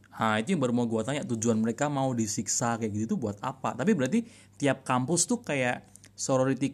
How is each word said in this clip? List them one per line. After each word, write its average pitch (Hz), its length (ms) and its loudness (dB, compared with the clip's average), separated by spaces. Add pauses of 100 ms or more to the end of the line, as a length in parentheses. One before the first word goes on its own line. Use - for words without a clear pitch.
(140)
Ah, 110 240 0
itu 113 160 -2
yang 151 80 0
baru 123 80 2
mau 120 160 2
gua 110 160 0
tanya, 139 240 -4
tujuan 117 320 0
mereka 117 320 0
mau 135 240 0
disiksa 117 640 -2
kayak 110 160 -4
gitu 110 240 -2
tuh - 80 -4
buat 101 160 -6
apa? 127 320 -4
Tapi 170 240 2
berarti 143 240 2 (320)
tiap 135 320 0
kampus 135 400 2
tuh 160 160 -2
kayak 127 400 -2 (320)
sorority 135 600 2